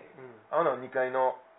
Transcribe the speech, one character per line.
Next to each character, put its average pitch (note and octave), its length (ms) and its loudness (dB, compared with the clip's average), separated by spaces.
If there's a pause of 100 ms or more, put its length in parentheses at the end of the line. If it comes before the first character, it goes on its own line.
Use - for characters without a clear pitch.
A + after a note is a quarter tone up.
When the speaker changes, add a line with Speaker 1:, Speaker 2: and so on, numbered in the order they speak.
(160)
Speaker 1:
う C3 40 -20
ん。 A#2+ 200 -18 (100)
Speaker 2:
あ D3+ 120 2
の、 C#3 140 2
二 B2 140 -10
階 B2+ 200 0
の、 B2+ 260 2 (220)